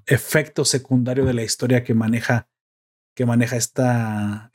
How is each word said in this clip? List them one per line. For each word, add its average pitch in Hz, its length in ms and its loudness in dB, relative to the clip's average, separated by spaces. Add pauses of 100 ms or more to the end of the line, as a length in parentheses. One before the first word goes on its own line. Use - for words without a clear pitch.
efecto 147 580 0
secundario 127 600 0
de 127 100 0
la 117 80 -4
historia 123 400 0
que 120 100 -2
maneja, 113 560 0 (680)
que 123 120 -2
maneja 120 280 2
esta, 110 1000 -2